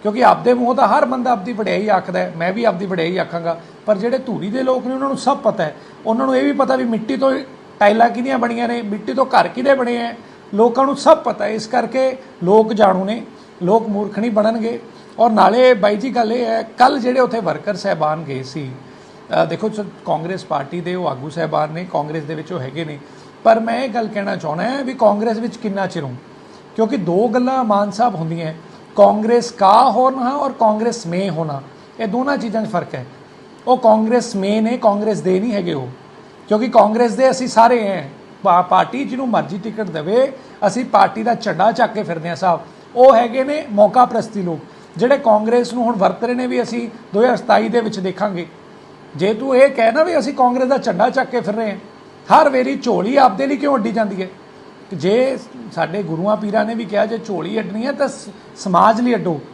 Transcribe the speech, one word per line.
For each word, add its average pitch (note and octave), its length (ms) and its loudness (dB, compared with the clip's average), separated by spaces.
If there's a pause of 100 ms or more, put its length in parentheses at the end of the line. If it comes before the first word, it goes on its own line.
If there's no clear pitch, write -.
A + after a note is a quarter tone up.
ਕਿਉਂਕਿ G#3+ 220 0
ਆਪਦੇ F#3+ 300 4
ਮੂੰਹੋਂ B3 220 0
ਤਾਂ B3 120 4
ਹਰ C#4 180 4
ਬੰਦਾ B3 260 -2
ਆਪਦੀ A3 220 -4
ਵਡਿਆਈ G3 340 -2
ਆਖਦਾ F#3 320 0
ਹੈ, F3+ 160 -4
ਮੈਂ E3+ 180 -2
ਵੀ A#3 100 -4
ਆਪਦੀ G3+ 220 0
ਵਡਿਆਈ F3+ 320 -2
ਆਖਾਂਗਾ, E3+ 420 -4 (260)
ਪਰ G#3 120 2
ਜਿਹੜੇ A#3+ 200 -2
ਧੂਰੀ G3+ 320 -6
ਦੇ C4 140 -4
ਲੋਕ B3+ 220 -2
ਨੇ B3+ 80 -4
ਉਹਨਾਂ C4 140 -4
ਨੂੰ C4+ 100 -4
ਸਭ C#4 200 0
ਪਤਾ F#3 260 -2
ਹੈ। D3+ 120 -6 (300)
ਉਹਨਾਂ A#3 200 0
ਨੂੰ C4 120 0
ਇਹ C4+ 60 2
ਵੀ C#4+ 80 2
ਪਤਾ C4 240 0
ਵੀ B3+ 80 -2
ਮਿੱਟੀ A#3 340 -4
ਤੋਂ C4+ 220 0 (400)
ਟਾਈਲਾਂ A3 300 4
ਕਿਹਦੀਆਂ B3 280 -4
ਬਣੀਆਂ A#3 300 -2
ਨੇ, A#3+ 140 -4
ਮਿੱਟੀ G#3 320 -6
ਤੋਂ B3+ 120 0
ਘਰ F3+ 220 2
ਕਿਹਦੇ C4 280 2
ਬਣੇ A#3+ 220 -2
ਹੈ, A#3 200 -6 (360)
ਲੋਕਾਂ A3+ 320 4
ਨੂੰ C#4 120 -2
ਸਭ - 200 6
ਪਤਾ G#3 280 -4
ਹੈ। G#3 40 -2
ਇਸ A3 180 -6
ਕਰਕੇ B3+ 500 -2 (260)
ਲੋਕ A3 300 4
ਜਾਣੂ F#3+ 320 4
ਨੇ, A3 200 -6 (380)
ਲੋਕ A3 240 2
ਮੂਰਖ G3+ 320 -4
ਨਹੀਂ A#3 120 -2
ਬਣਨਗੇ। A3+ 480 0 (400)
ਔਰ A3 120 4
ਨਾਲੇ A3 420 6
ਬਾਈ G#3 220 2
ਜੀ A3 200 -6
ਗੱਲ A3+ 180 0
ਇਹ B3 120 -2
ਹੈ, A3+ 180 -2 (140)
ਕੱਲ੍ਹ C#4 220 4
ਜਿਹੜੇ B3 200 0
ਉੱਥੇ A#3 200 0
ਵਰਕਰ E3 340 -4
ਸਾਹਿਬਾਨ D#3+ 500 -2
ਗਏ C3 200 -8
ਸੀ, C3 280 -10 (720)
ਅ, E3+ 40 4
ਦੇਖੋ E3 240 -4
ਸ-, G#3+ 160 -6 (200)
ਕਾਂਗਰਸ E3+ 400 -4
ਪਾਰਟੀ D3+ 360 -6
ਦੇ F3 140 -6
ਉਹ F3+ 120 -4
ਆਗੂ C#3 220 -6
ਸਾਹਿਬਾਨ D#3 420 -2
ਨੇ, F3 220 -10
ਕਾਂਗਰਸ D3+ 300 -4
ਦੇ D3+ 120 -8
ਵਿੱਚ D#3 160 -12
ਉਹ F3 80 -6
ਹੈਗੇ C#3 260 -8
ਨੇ, D3 140 -12 (440)
ਪਰ A3+ 160 6
ਮੈਂ A#3 240 -4
ਇਹ C4 60 -6
ਗੱਲ A3+ 180 -4
ਕਹਿਣਾ G3 280 -6
ਚਾਹੁੰਦਾ D#3+ 280 -6
ਹੈ C4+ 200 -4
ਵੀ B3+ 100 -6
ਕਾਂਗਰਸ G#3+ 440 0
ਵਿੱਚ A3+ 200 -6
ਕਿੰਨਾ G3 300 -4
ਚਿਰ F3 160 -6
ਹੋ, B2+ 100 -8 (640)
ਕਿਉਂਕਿ A3+ 220 0
ਦੋ F3+ 300 0
ਗੱਲਾਂ B3 360 0
ਮਾਨ G#3 280 0
ਸਾਹਿਬ A3 240 0
ਹੁੰਦੀਆਂ, D#3+ 380 -6 (420)
ਕਾਂਗਰਸ G#3+ 560 4
ਕਾ A3 380 4
ਹੋਣਾ B3+ 400 0
ਔਰ C#4 220 -4
ਕਾਂਗਰਸ A3 560 -2
ਮੇਂ F#3 220 -2
ਹੋਣਾ, D3+ 320 -6 (380)
ਇਹ A3+ 80 -4
ਦੋਨਾਂ B3+ 300 -2
ਚੀਜ਼ਾਂ G#3+ 280 -4
'ਚ - 40 -8
ਫਰਕ D#3+ 260 -4
ਹੈ। B2+ 100 -10 (600)
ਉਹ B3+ 100 4
ਕਾਂਗਰਸ A3+ 580 2
ਮੇਂ G3+ 260 0
ਨੇ, A#3 160 0
ਕਾਂਗਰਸ G#3 440 0
ਦੇ F#3 180 0
ਨਹੀਂ A3+ 140 -2
ਹੈਗੇ F3 200 -2
ਉਹ, C3 140 -6 (600)
ਕਿਉਂਕਿ G#3+ 200 0
ਕਾਂਗਰਸ A3 440 4
ਦੇ B3+ 200 2
ਅਸੀਂ B3+ 160 -4
ਸਾਰੇ A3+ 400 4
ਹੈ। D#3 220 -4 (340)
ਪਾ-, F3+ 180 6
ਪਾਰਟੀ F#3 420 0
ਜਿਹਨੂੰ B3 260 -6
ਮਰਜ਼ੀ E3+ 280 -2
ਟਿਕਟ A3 260 -8
ਦੇਵੇ, F#3+ 480 -2 (360)
ਅਸੀਂ A3+ 180 0
ਪਾਰਟੀ G3 380 2
ਦਾ A#3 120 0
ਝੰਡਾ F#3+ 360 0
ਚੱਕ A3 220 0
ਕੇ G#3 100 -6
ਫਿਰਦੇ E3 260 -6
ਹਾਂ E3 60 -4
ਸਾਹਿਬ। F3 240 0 (360)
ਉਹ B3 200 10
ਹੈਗੇ A#3+ 280 2
ਨੇ D4 280 -4
ਮੌਕਾ G3+ 340 6
ਪ੍ਰਸਤੀ G#3 360 -4
ਲੋਕ, E3+ 180 -4 (380)
ਜਿਹੜੇ B3+ 200 4
ਕਾਂਗਰਸ A3+ 560 2
ਨੂੰ B3 100 -2
ਹੁਣ A#3 120 0
ਵਰਤ F#3+ 280 0
ਰਹੇ B3 100 -2
ਨੇ B3 140 -4
ਵੀ B3 140 -2
ਅਸੀਂ A#3 280 -6 (240)
ਦੋ G3+ 80 2
ਹਜ਼ਾਰ B3 160 2
ਸਤਾਈ G#3+ 320 2
ਦੇ A#3 120 0
ਵਿੱਚ G#3+ 180 -6
ਦੇਖਾਂਗੇ। F#3 480 -6 (680)
ਜੇ F#3+ 180 0
ਤੂੰ C4 220 -2
ਇਹ C4+ 140 8
ਕਹਿ A3+ 220 2
ਨਾ D4+ 120 2
ਵੀ E4 160 0
ਅਸੀਂ C4 140 -4
ਕਾਂਗਰਸ B3+ 340 2
ਦਾ C4+ 100 2
ਝੰਡਾ G3 320 0
ਚੱਕ C4 200 -2
ਕੇ A#3+ 120 -2
ਫਿਰ G#3 140 -4
ਰਹੇ A3 160 -4
ਹਾਂ, - 60 -10 (600)
ਹਰ D4+ 100 6
ਵਾਰੀ C4 260 0
ਝੋਲੀ G#3+ 400 0
ਆਪਦੇ C4 320 4
ਲਈ C#4+ 100 -2
ਕਿਉਂ C#4+ 200 0
ਅੱਡੀ A3 140 -2
ਜਾਂਦੀ F#3+ 300 -2
ਹੈ? F#3 60 -6 (640)
ਜੇ A3+ 440 0 (360)
ਸਾਡੇ E3+ 300 -4
ਗੁਰੂਆਂ E3+ 340 -2
ਪੀਰਾਂ G#3+ 280 -2
ਨੇ A#3 100 -6
ਵੀ A3 100 -6
ਕਿਹਾ G3+ 200 0
ਜੇ A3 120 -6
ਝੋਲੀ F#3+ 420 -6
ਅੱਡਣੀ G#3+ 260 -6
ਹੈ C#4+ 60 -2
ਤਾਂ C#4 160 -2
ਸ-, - 220 -10 (280)
ਸਮਾਜ G3+ 440 2
ਲਈ A#3+ 140 2
ਅੱਡੋ D#3+ 260 -4 (120)